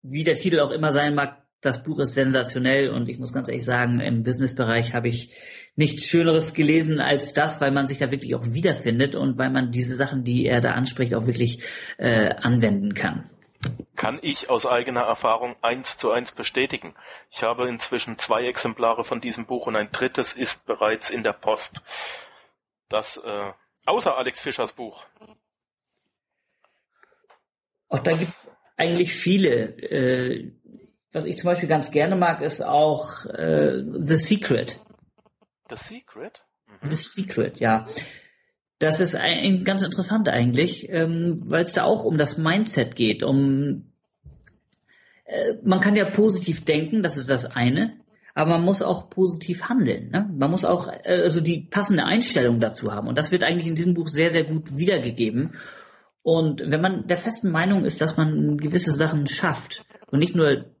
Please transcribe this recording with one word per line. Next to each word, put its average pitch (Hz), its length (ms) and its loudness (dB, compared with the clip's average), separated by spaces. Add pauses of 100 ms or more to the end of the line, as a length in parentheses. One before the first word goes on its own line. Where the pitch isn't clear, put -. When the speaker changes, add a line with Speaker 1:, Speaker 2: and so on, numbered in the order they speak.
Speaker 1:
wie 143 220 -6
der 160 120 4
Titel 165 240 2
auch 143 100 2
immer 156 220 0
sein 147 220 2
mag, 143 280 -2 (180)
das 127 220 -2
Buch 156 160 -6
ist 139 160 0
sensationell 131 760 2
und 117 220 -2
ich 120 80 -10
muss 127 160 -10
ganz 135 160 -4
ehrlich - 140 -4
sagen, 120 360 2
im 117 220 0
Businessbereich 120 720 0
habe 120 140 0
ich - 260 -6 (420)
nichts 151 300 0
Schöneres 165 480 4
gelesen 156 460 4
als 139 340 0
das, 156 260 0
weil 139 120 2
man 139 140 2
sich 135 120 -4
da 131 120 0
wirklich 135 240 -4
auch 120 120 -4
wiederfindet 135 680 0
und 135 240 0
weil 131 120 0
man 131 200 0
diese 123 260 -2
Sachen, 135 280 -2
die 123 220 0
er 123 160 4
da 120 100 2
anspricht, 127 420 -2
auch 113 120 -2
wirklich, 117 360 -2 (360)
äh, 113 380 2
anwenden 104 580 2
kann. - 340 -4 (680)
Speaker 2:
Kann 123 260 -2
ich - 280 -4
aus 123 160 2
eigener 120 360 2
Erfahrung 113 600 0
eins 120 360 -2
zu 113 140 0
eins 123 180 0
bestätigen. 127 640 -4 (360)
Ich - 120 -8
habe 120 260 0
inzwischen 117 500 -4
zwei 117 280 0
Exemplare 117 560 0
von 117 180 -6
diesem 117 260 -8
Buch 123 200 -6
und 110 80 -6
ein 107 160 -2
drittes - 420 -2
ist - 340 -6
bereits 110 440 0
in 113 140 -6
der 107 80 0
Post. - 500 -4 (1040)
Das, - 280 -6
äh, 104 340 -10 (340)
außer 180 320 0
Alex 131 240 -4
Fischers 127 340 -6
Buch. 117 300 -16 (2750)
Speaker 1:
Auch - 120 -2
da 160 120 2
gibt's 165 340 -2 (300)
eigentlich 175 360 2
viele. 165 680 2
Äh, 127 720 -2 (600)
was 156 120 -6
ich - 140 -6
zum 175 120 0
Beispiel 175 180 0
ganz 156 220 0
gerne 165 260 2
mag, 170 260 2
ist 135 180 -4
auch, - 640 0
äh, 80 560 2 (160)
The 156 180 2
Secret. - 640 0 (920)
Speaker 2:
The 127 60 -10
Secret? - 680 -16 (240)
Mhm. 107 220 -12
Speaker 1:
The 151 80 -2
Secret, - 640 -4
ja. 110 260 2 (920)
Das 156 220 2
ist 180 160 0
ein, 185 480 2
ganz 196 180 0
interessant 190 460 0
eigentlich, 123 600 0
ähm, 165 580 0
weil's 165 260 0
da - 100 0
auch - 220 2
um 160 120 2
das 147 220 0
Mindset 165 560 0
geht, 107 300 0
um, 139 640 2 (1300)
äh, - 300 -2 (100)
man 185 160 4
kann 202 160 4
ja 202 120 2
positiv 190 560 2
denken, 160 380 0
das 156 140 0
ist 127 120 -6
das 123 160 2 (120)
eine, 135 420 2 (360)
aber 156 160 2
man 170 120 4
muss 190 200 2
auch - 280 -2
positiv 175 580 0
handeln, 196 420 0
ne? 202 220 -2
Man 143 200 0
muss 185 120 0
auch, 175 220 2
äh, 180 360 0
also 170 180 2
die 160 220 0
passende 196 420 2
Einstellung 123 560 2
dazu 110 320 -2
haben. 104 160 -6
Und 123 100 0
das 160 140 0
wird 180 100 2
eigentlich 165 240 0
in 165 80 -2
diesem 170 200 2
Buch 165 120 -2
sehr, 156 240 2
sehr 165 140 2
gut 156 320 -4
wiedergegeben. 123 800 0 (640)
Und 160 420 2
wenn 151 160 0
man 185 280 -2
der 175 100 0
festen 220 320 -2
Meinung 180 340 2
ist, 165 160 -2
dass 160 160 0
man 151 420 2
gewisse 156 360 0
Sachen 156 320 0
schafft - 580 -4 (280)
und 139 80 4
nicht 175 160 2
nur 143 300 4 (140)